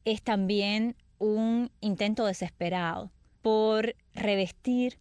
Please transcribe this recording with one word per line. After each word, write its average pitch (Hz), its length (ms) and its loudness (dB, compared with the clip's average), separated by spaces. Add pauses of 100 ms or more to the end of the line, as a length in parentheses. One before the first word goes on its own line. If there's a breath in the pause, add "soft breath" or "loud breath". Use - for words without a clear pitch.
es 214 180 -2
también 208 720 0 (220)
un 226 520 0 (100)
intento 214 460 0
desesperado 180 880 -4 (280)
por 220 540 2 (200)
revestir 233 880 0